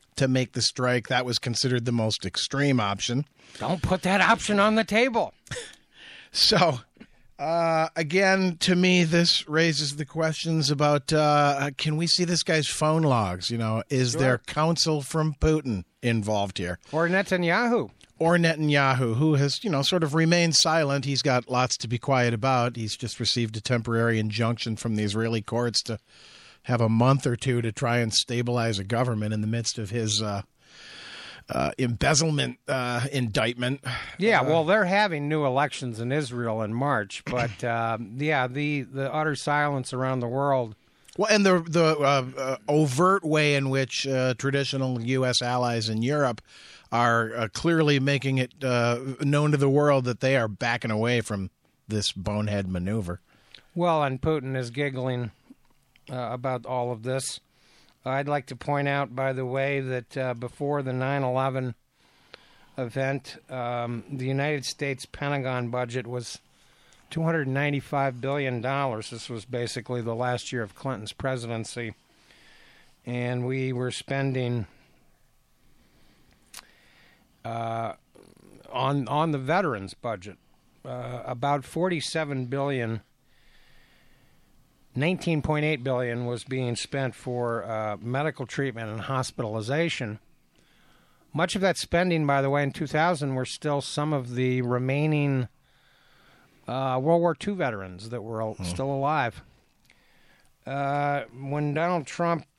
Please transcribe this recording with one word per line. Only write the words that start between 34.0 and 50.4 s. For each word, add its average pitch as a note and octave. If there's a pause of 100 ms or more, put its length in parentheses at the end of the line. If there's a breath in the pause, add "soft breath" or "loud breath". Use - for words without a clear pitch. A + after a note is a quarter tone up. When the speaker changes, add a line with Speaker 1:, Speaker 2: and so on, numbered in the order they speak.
Speaker 2:
Yeah, G3
Speaker 1:
Uh, B2+
Speaker 2:
well, D#3+
they're F#3+
having F3+
new D3+
elections C3
in A#2+
Israel A#2+
in G#2+
March, A#2+
but, A#2+
<clears throat> -
uh, A#2 (180)
yeah, C#3
the, C#3+
the C3+
utter D#3
silence D3
around C3
the A#2+
world. C3 (420 soft breath)
Speaker 1:
Well, G#3
and G#3
the, F#3
the, D#3+
uh, C#3 (120)
uh, C3 (120)
overt D#3
way D3+
in C#3
which, C3+
uh, B2+
traditional C3+
U C3
S B2
allies A#2+
in A2
Europe C3+ (480 loud breath)
are, A#2
uh, A#2
clearly D#3+
making C3+
it, B2+ (100)
uh, A#2+ (200)
known D3
to D3
the C#3
world C#3
that A#2+
they C3+
are A2+